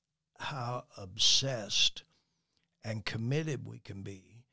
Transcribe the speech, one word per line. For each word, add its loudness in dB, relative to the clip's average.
how -4
obsessed 2
and -6
committed -2
we -12
can -12
be -14